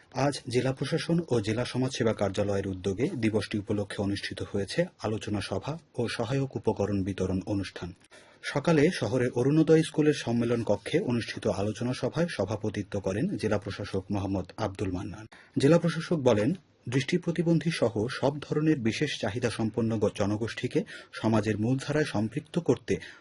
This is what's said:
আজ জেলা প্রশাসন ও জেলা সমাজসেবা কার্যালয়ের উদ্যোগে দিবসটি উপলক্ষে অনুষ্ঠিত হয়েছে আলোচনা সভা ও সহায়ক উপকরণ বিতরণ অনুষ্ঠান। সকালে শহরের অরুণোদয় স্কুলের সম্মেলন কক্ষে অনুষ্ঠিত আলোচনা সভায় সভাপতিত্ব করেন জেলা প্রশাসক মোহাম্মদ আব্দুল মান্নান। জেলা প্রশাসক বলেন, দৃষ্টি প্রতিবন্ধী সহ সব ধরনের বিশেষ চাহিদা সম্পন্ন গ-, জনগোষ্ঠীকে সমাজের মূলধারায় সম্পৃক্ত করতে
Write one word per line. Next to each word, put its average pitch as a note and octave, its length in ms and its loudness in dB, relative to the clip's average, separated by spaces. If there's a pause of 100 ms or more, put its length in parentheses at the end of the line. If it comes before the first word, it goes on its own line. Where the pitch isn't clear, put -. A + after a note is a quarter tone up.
(140)
আজ C#3 340 0
জেলা B2+ 240 2
প্রশাসন E3 560 0
ও A#2 120 2
জেলা A2 240 0
সমাজসেবা B2+ 480 0
কার্যালয়ের G2 540 0
উদ্যোগে F#2+ 420 -2
দিবসটি A2 500 0
উপলক্ষে G2+ 440 -4
অনুষ্ঠিত G2 400 -4
হয়েছে G2+ 440 -2 (120)
আলোচনা G#2+ 420 -4
সভা C3+ 380 -6 (160)
ও A#2 140 -2
সহায়ক C3 480 -2
উপকরণ G2+ 460 0
বিতরণ F#2+ 440 0
অনুষ্ঠান। G2+ 460 -4 (520)
সকালে D3+ 460 4
শহরের B2 400 0
অরুণোদয় D#3 520 6
স্কুলের D3+ 300 2
সম্মেলন A#2 500 0
কক্ষে G#2+ 380 0
অনুষ্ঠিত A#2+ 460 -2
আলোচনা G#2+ 480 0
সভায় C#3+ 340 -2
সভাপতিত্ব G2+ 720 -4
করেন G#2 360 -2
জেলা G#2 220 0
প্রশাসক F#2+ 520 -6
মোহাম্মদ G2 460 -2
আব্দুল G2 360 -4
মান্নান। F#2 340 -8 (320)
জেলা C#3+ 200 6
প্রশাসক E3 380 -2
বলেন, B2 380 4 (340)
দৃষ্টি C3+ 300 0
প্রতিবন্ধী E3+ 520 2
সহ A2+ 380 0
সব C#3+ 320 0
ধরনের D3+ 380 2
বিশেষ A2+ 420 -2
চাহিদা A#2 300 -2
সম্পন্ন A2+ 480 0
গ-, G2+ 160 2
জনগোষ্ঠীকে A2 680 -2 (280)
সমাজের G#2+ 460 2
মূলধারায় C3+ 460 0
সম্পৃক্ত A2 540 -4
করতে B2 380 0 (240)